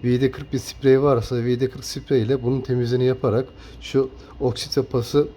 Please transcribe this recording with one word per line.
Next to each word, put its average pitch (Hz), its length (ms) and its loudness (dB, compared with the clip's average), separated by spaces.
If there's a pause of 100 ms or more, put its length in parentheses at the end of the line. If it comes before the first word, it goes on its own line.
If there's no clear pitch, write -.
V 123 160 2
D 131 100 2
kırk - 220 -12
bir 131 60 -2
sprey 135 440 4
varsa 127 340 2
V 123 240 0
D 135 100 0
kırk 135 140 -14
sprey 135 380 0
ile 123 200 0
bunun 131 180 0
temizliğini 123 440 0
yaparak 127 440 0 (320)
şu 135 300 0 (300)
oksit - 380 -2
ve 131 40 0
pası 143 540 0